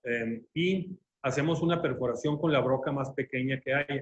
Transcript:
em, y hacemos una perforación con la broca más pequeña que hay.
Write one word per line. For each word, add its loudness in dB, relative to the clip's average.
em, -2
y 0
hacemos 2
una 2
perforación 0
con 2
la 4
broca 2
más -2
pequeña -2
que -2
hay. -2